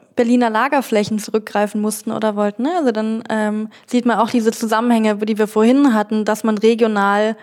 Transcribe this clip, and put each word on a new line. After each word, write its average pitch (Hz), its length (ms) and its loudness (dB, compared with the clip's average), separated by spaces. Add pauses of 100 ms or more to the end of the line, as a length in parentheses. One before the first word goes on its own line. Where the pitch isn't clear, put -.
(160)
Berliner 240 360 2
Lagerflächen 220 720 0
zurückgreifen 208 600 -2
mussten 208 300 -4
oder 220 240 -2
wollten, 208 300 -2
ne? 311 120 -2
Also 285 140 0
dann, 220 400 -4
ähm, 214 380 -2 (180)
sieht 240 180 0
man 226 140 2
auch 226 120 2
diese 226 200 0
Zusammenhänge, 220 680 0
die 214 200 -2
wir 214 80 2
vorhin 240 480 4
hatten, 214 300 0
dass 214 180 -2
man 214 160 0
regional 220 840 2